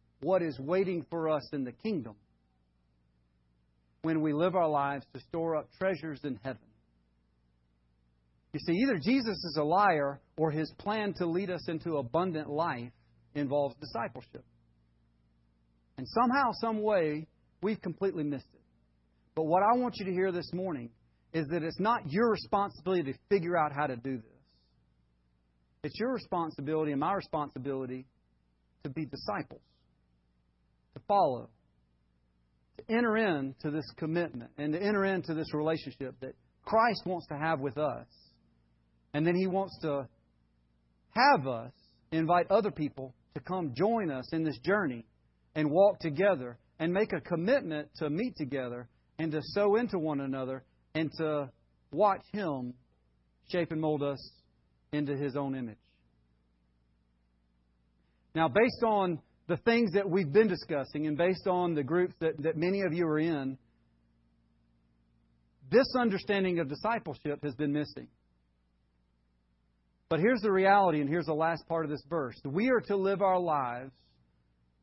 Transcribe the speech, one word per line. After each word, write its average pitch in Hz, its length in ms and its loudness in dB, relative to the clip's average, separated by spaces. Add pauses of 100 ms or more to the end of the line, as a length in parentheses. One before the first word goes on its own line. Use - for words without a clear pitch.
(220)
what 180 220 2
is 143 160 -4
waiting 175 500 0
for 160 200 -2
us 151 220 0
in 143 120 -4
the 123 80 -6
kingdom 123 440 -6 (1900)
when 160 180 2
we 156 120 2
live 170 220 2
our 170 140 4
lives 143 440 0
to - 80 -12
store 165 340 -4
up 151 140 -4 (100)
treasures 160 440 -2
in 139 200 -6
heaven. 131 180 -8 (1900)
You 143 120 -4
see, 165 80 2 (100)
either 262 140 2
Jesus 220 400 0
is 156 220 -6
a 151 40 0
liar 151 560 2 (180)
or 156 140 2
his 151 280 -4
plan 208 380 -2
to 180 100 -2
lead 180 220 -2
us 175 180 -6
into 165 300 -4
abundant 156 520 -2
life 143 420 -2 (440)
involves 143 440 0
discipleship. 120 640 -10 (1500)
And 127 100 -10
somehow, 247 520 4
some 220 220 -2
way, 160 460 2 (340)
we've 214 200 -2
completely 175 420 -2
missed 143 300 -4
it. - 80 -20 (760)
But 160 80 0
what 165 180 4
I 226 160 6
want 247 200 0
you 202 80 -6
to 190 60 -2
hear 185 200 2
this 175 200 -4
morning 165 380 -4 (420)
is 160 180 -2
that 165 120 0
it's 160 180 -6
not 202 320 0
your 220 200 4
responsibility 185 800 0
to - 80 -10 (100)
figure 175 260 2
out 156 160 2
how 143 140 0
to 135 100 -4
do 127 220 -6
this. 110 60 -12 (1600)
It's 151 160 -10
your 240 120 -2
responsibility 156 800 -2
and 139 80 0
my 165 140 0
responsibility 135 920 -6 (760)
to 147 60 -8
be 151 160 -6
disciples, - 560 -8 (1300)
to - 120 -16
follow, 139 420 2 (1300)
to - 140 -10
enter 226 240 2
into 151 540 0
this 147 160 -4 (120)
commitment 160 600 -4
and 151 160 -2
to 175 80 -2
enter 202 240 2
into 180 280 -2
this 156 200 -4
relationship 151 680 -4
that 131 120 -12 (320)
Christ 220 400 2
wants 180 220 -6
to 147 100 -8
have 156 220 0
with 131 180 -4
us. 123 300 -4 (1080)
And 151 120 2
then 175 100 4
He 190 120 2
wants 190 340 -2
to 143 260 -2 (1040)
have 233 360 6
us 123 240 -4 (400)
invite 165 400 4
other 208 200 4
people 135 420 -6 (200)
to 151 60 -8
come 175 360 -4
join 196 360 0
us 131 220 -6
in 160 100 0
this 147 160 -2
journey 156 460 0 (500)
and 151 160 2
walk 190 280 6
together 147 580 0 (220)
and 165 140 0
make 208 200 2
a 160 80 -4
commitment 170 760 -2
to 151 120 -2
meet 202 260 -2
together 123 520 -6 (300)
and 160 140 -4
to 151 120 -2
sow 202 320 2
into 226 220 0
one 156 240 -2
another 135 420 -6 (320)
and 156 220 -2
to 151 320 -2 (420)
watch 190 300 2 (120)
Him 139 400 -6 (760)
shape 175 220 -2
and 156 100 -4
mold 151 220 0
us 139 280 -6 (600)
into 147 240 -2
His 135 200 -2
own 139 200 -2
image. 117 220 -8 (2500)
Now, 160 120 4
based 226 380 4
on 196 340 2 (280)
the 165 100 0
things 233 360 2
that 196 140 2
we've 170 240 2
been 214 160 8
discussing 151 600 -2
and 147 100 -2
based 180 300 2
on 180 260 2
the 147 100 0
groups 175 360 0
that, 160 240 -2
that 160 140 0
many 185 240 0
of 180 120 0
you 170 140 0
are 151 120 2
in, 139 380 -2 (2250)
this 247 160 8 (120)
understanding 190 600 0
of 151 100 -2
discipleship 147 760 -4
has 147 120 -4
been 143 180 -2
missing. 143 340 -6 (2000)
But 160 100 2
here's 220 220 4
the 208 100 2
reality, 190 500 6
and 139 80 0
here's 160 180 0
the 160 60 -2
last 160 340 0
part 165 180 -2
of 147 60 -6
this 147 180 -6
verse. 143 340 -4
We 180 260 0
are 247 180 4
to 202 80 0
live 190 260 0
our 185 180 4
lives 135 520 -2 (920)